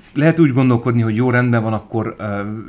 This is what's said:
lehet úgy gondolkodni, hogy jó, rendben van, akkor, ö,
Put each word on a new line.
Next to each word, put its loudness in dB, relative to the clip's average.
lehet 2
úgy 4
gondolkodni, 2
hogy 0
jó, 0
rendben 2
van, -2
akkor, -6
ö, -6